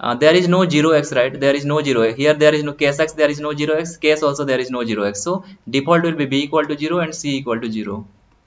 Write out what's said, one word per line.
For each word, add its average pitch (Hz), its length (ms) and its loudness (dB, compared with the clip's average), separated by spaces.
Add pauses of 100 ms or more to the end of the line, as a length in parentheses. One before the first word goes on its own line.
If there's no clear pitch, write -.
Uh, 120 140 -2
there 151 200 4
is 180 140 4
no 180 200 4
zero 151 300 4
x, 147 140 -4
right? 131 280 0
There 139 140 4
is 143 100 -4
no 147 180 0
zero. 117 300 2
Here 143 220 2
there 151 200 4
is 151 80 0
no 147 100 -4
case 143 280 0
X, 156 140 -2
there 147 160 2
is 147 100 -6
no 151 200 -4
zero 151 180 0
x. 165 180 -8
Case 151 260 0
also 143 220 -2
there 131 220 0
is 127 40 -10
no 123 140 -4
zero 107 200 -2
x. 101 180 -4
So 185 220 -6 (240)
default 147 360 0
will 165 160 -2
be 143 60 -2
B 139 180 -2
equal 147 220 -2
to 147 180 -6
zero 170 220 -2
and 156 160 -10
C 143 160 -4
equal 120 260 -4
to 113 140 -6
zero. 101 280 -8 (400)